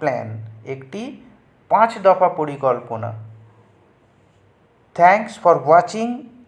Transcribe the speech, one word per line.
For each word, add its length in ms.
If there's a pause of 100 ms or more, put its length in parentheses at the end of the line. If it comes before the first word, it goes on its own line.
plan 280 (380)
একটি 580 (440)
পাঁচ 300
দফা 300
পরিকল্পনা। 840 (1800)
Thanks 380 (100)
for 120 (160)
watching। 400 (380)